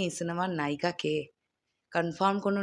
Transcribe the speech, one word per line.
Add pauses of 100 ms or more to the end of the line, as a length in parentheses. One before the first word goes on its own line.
এই
সিনেমার (100)
নায়িকা
কে, (760)
কনফার্ম
কোনো